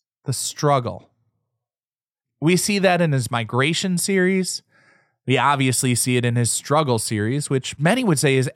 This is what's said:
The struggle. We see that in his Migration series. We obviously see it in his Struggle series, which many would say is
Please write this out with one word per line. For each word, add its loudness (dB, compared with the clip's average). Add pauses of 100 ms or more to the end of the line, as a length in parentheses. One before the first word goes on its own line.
(240)
The -4
struggle. -4 (1300)
We 4
see 0
that 4
in 2
his -2
Migration -2
series. 0 (640)
We 2
obviously 2
see 0
it 0
in 0
his 0
Struggle 0
series, -4
which -4
many 2
would 2
say 2
is 2